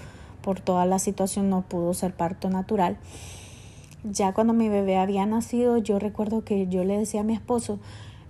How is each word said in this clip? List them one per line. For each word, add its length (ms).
por 180
toda 260
la 120
situación 520
no 120
pudo 320
ser 200
parto 360
natural. 460
Ya 280
cuando 200
mi 160
bebé 280
había 300
nacido, 520
yo 200
recuerdo 460
que 240
yo 160
le 140
decía 220
a 40
mi 100
esposo, 440